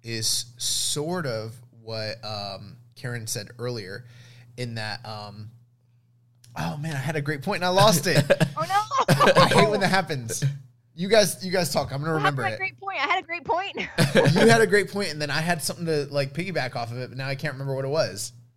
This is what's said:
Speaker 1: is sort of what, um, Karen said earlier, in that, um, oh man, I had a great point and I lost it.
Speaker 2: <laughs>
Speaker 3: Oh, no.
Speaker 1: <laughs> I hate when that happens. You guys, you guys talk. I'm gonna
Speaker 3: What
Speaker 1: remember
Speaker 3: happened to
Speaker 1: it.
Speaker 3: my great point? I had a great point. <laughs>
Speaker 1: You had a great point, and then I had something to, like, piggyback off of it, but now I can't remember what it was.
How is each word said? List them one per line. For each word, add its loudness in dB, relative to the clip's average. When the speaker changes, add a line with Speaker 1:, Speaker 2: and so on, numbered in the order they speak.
Speaker 1:
is -4
sort -4
of -6
what, -10
um, -12
Karen -10
said -8
earlier, -10
in -8
that, -8
um, -12
oh -4
man, -6
I -4
had -4
a 0
great -4
point -2
and -2
I 2
lost 6
it. 4
Speaker 2:
<laughs> 2
Speaker 3:
Oh, -2
no. 4
Speaker 1:
<laughs> -
I 8
hate 6
when 0
that 2
happens. -2
You -6
guys, 4
you -4
guys 0
talk. -2
I'm -4
gonna -2
Speaker 3:
What 2
Speaker 1:
remember 2
Speaker 3:
happened -2
to -4
Speaker 1:
it. -4
Speaker 3:
my -4
great -20
point? -8
I 0
had 0
a -16
great -8
point. 2
<laughs> -
Speaker 1:
You 6
had 8
a 6
great 2
point, -4
and -10
then -2
I -2
had -2
something -6
to, -2
like, -2
piggyback -4
off -6
of -8
it, -8
but -12
now -6
I -4
can't -6
remember -6
what -4
it -4
was. -2